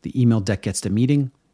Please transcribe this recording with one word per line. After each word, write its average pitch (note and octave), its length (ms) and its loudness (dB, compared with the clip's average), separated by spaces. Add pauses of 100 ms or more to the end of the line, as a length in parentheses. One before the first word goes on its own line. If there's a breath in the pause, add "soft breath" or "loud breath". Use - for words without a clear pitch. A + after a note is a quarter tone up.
The - 160 -4
email A#2 200 4
deck G2+ 220 -2
gets - 180 -6
the G#2 100 -6
meeting, B2+ 420 0 (220)